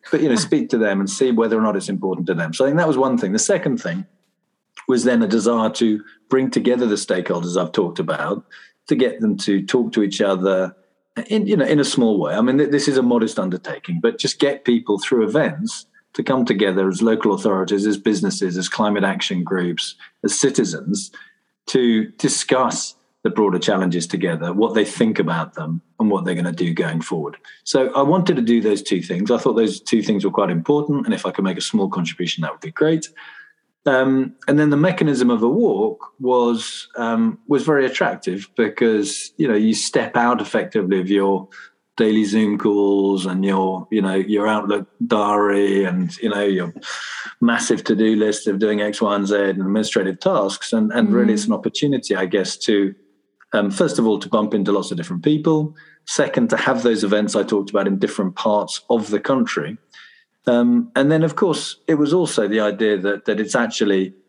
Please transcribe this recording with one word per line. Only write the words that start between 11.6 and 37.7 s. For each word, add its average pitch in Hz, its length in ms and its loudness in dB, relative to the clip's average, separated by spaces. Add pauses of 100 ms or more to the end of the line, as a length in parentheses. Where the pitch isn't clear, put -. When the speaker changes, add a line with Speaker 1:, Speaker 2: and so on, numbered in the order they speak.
Speaker 1:
in 151 140 2
a 139 40 4
small 117 380 2
way. 85 140 -2
I 104 60 0
mean, 127 180 2
th-, 147 100 2
this 143 180 0
is 139 80 0
a 131 80 4
modest 117 360 2
undertaking, 90 600 -6
but 226 180 0
just - 200 -4
get 139 260 0
people 110 340 2
through 113 280 2
events 107 600 -2 (260)
to 139 100 -4
come 127 220 0
together 98 420 2
as 95 140 -2
local 110 320 2
authorities, 98 520 0
as 104 120 0
businesses, 95 580 -2
as 92 140 -4
climate 104 340 0
action 95 400 -2
groups, 87 520 -4 (280)
as - 160 -2
citizens, 101 720 -2 (540)
to 117 460 2
discuss - 840 -2 (280)
the 107 80 0
broader 98 280 2
challenges 90 480 0
together, 87 460 -4
what 110 200 0
they 110 120 2
think 110 340 0
about 82 360 -4
them 82 260 -8 (180)
and 110 100 2
what 95 140 0
they're 87 120 -4
gonna 87 180 -4
do 85 200 -2
going 82 280 -2
forward. 78 340 -8 (300)
So 131 280 2
I 139 100 2
wanted 170 340 2
to 123 40 0
do 117 200 4
those 101 200 0
two 92 200 -2
things. 92 300 -2
I 120 60 4
thought 117 160 0
those 107 280 0
two 113 200 0
things 104 220 0
were 98 80 0
quite 98 200 0
important, 143 540 0
and 110 80 -2
if 92 120 -6
I 92 60 -2
could - 120 -2
make 92 140 -2
a 98 40 -6
small 98 280 0
contribution, 85 540 -4
that 76 80 -4
would - 100 -16
be 80 100 -12
great. 156 380 0 (760)
Um, 131 500 2 (140)
and 143 100 4
then 151 100 4
the 147 80 2
mechanism 147 520 2
of 117 120 2
a 117 60 2
walk 110 720 0
was, 120 800 0
um, 113 500 0
was 143 160 2
very 143 220 2